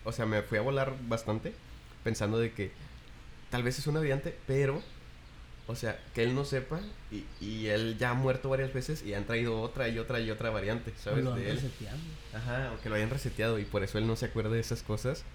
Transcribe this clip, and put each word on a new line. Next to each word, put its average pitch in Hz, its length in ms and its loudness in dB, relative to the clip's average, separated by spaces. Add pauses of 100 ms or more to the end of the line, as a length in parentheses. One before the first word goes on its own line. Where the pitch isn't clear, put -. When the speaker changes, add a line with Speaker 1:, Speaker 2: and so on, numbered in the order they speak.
Speaker 1:
o - 80 0
sea, 113 140 2
me 107 160 6
fui 110 160 2
a - 40 6
volar 135 320 2 (140)
bastante 113 460 0 (500)
pensando 110 340 2
de 117 140 2
que 101 180 -2 (800)
tal 123 120 0
vez 123 160 2
es 143 80 -2
una 151 140 4
variante, 147 360 2 (100)
pero, 139 360 4 (840)
o 120 80 -4
sea, 110 240 -2 (160)
que 117 80 4
él 123 120 4
no 139 100 2
sepa 143 360 0 (300)
y, 104 140 -6 (180)
y 107 260 -2
él 110 300 2
ya 123 120 4
ha 120 40 2
muerto 131 360 2
varias 135 240 2
veces 143 280 -2
y 101 120 -4
han 101 100 0
traído 117 380 2
otra 117 260 0
y 113 100 0
otra 117 220 0
y 110 100 0
otra 110 200 0
variante, 110 420 0 (100)
¿sabes? 131 180 4
Speaker 2:
O 127 100 2
lo - 20 0
han 117 80 0
Speaker 1:
De 101 100 0
él. - 60 2
Speaker 2:
reseteado. 117 400 -4 (380)
Speaker 1:
Ajá, 123 440 -2
o - 40 -10
que 113 80 -2
lo 107 60 2
hayan 107 120 4
reseteado 113 500 2
y 104 60 0
por 101 180 0
eso 98 140 -2
él 110 100 4
no 113 80 4
se 120 120 0
acuerda 110 240 0
de 117 100 4
esas 113 220 -2
cosas. 110 420 0 (100)